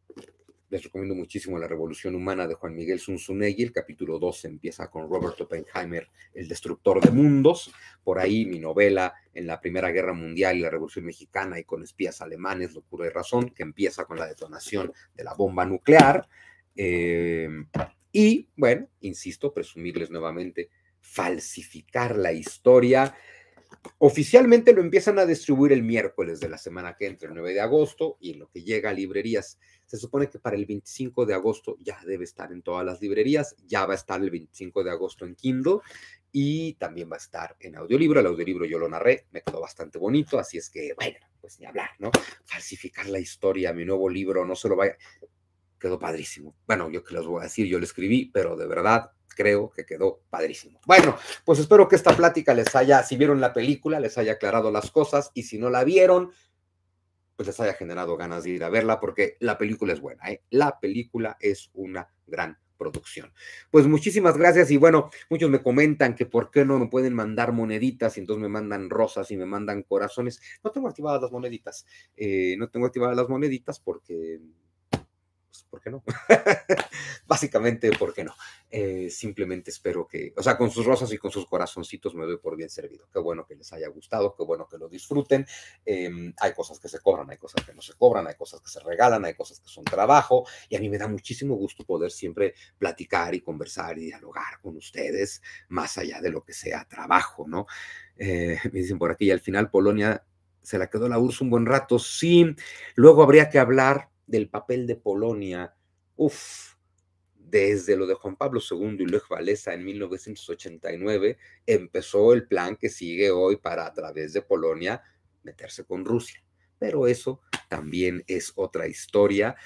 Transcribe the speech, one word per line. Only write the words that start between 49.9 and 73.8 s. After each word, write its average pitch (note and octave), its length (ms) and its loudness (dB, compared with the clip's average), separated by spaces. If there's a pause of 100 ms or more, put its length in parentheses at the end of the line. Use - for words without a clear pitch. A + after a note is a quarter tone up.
padrísimo. - 560 -8
Bueno, D#3+ 320 8 (280)
pues D3+ 140 6
espero F#3+ 280 10
que F#3+ 80 8
esta D3+ 200 6
plática E3 380 4
les A#2 220 0
haya, C3+ 280 6
si - 120 -8
vieron C#3+ 240 4
la B2 140 0
película, C#3+ 460 -2
les A2+ 180 -4
haya A2 160 0
aclarado G#2+ 360 0
las G#2 220 -4
cosas, D3 420 2
y A#2+ 100 -8
si A2 140 -12
no A#2+ 120 -2
la B2 140 2
vieron, F3+ 480 6 (1040)
pues G2+ 100 -10
les G2+ 140 -8
haya G2+ 120 0
generado E2+ 440 -6
ganas E2+ 260 -8
de F2 60 -8
ir F2 160 -6
a E2+ 40 -4
verla, A2 300 0
porque G2 400 -2
la A2 180 -2
película G#2+ 360 -4
es D2 80 -6
buena, C#2 280 -14
¿eh? G#2+ 200 -12
La C#3+ 320 2
película A2 580 -6
es G2+ 340 -2
una F#2 400 -12 (140)
gran E2 320 -8 (180)
producción. - 540 -12 (400)
Pues D3 160 10
muchísimas D#3+ 500 4
gracias, E3+ 340 6
y D3 60 6
bueno, D#3 320 6 (200)
muchos D#3+ 200 0
me C3+ 120 4
comentan C3+ 540 2
que A#2+ 100 -4
por - 260 -2
qué C#3 140 6
no C3+ 120 2
me A#2+ 100 0
pueden B2+ 260 0
mandar A2+ 400 -2
moneditas, A2+ 640 -2
y - 20 -10
entonces G#2+ 220 -6
me G#2 80 -6
mandan G2+ 400 -6
rosas G#2+ 420 -2
y G2+ 60 -6
me F#2 80 -8
mandan G2+ 380 -6
corazones. G#2 580 -4 (220)
No G#3+ 80 -6
tengo B3+ 180 -6
activadas D3 320 -4
las B2 100 -6
moneditas, B2 540 -12 (320)
eh, F#2+ 400 -2
no A2+ 120 -8
tengo A#2+ 180 -2
activadas B2 280 -2
las B2+ 140 0
moneditas C3+ 500 -6
porque, E2 640 -10 (480)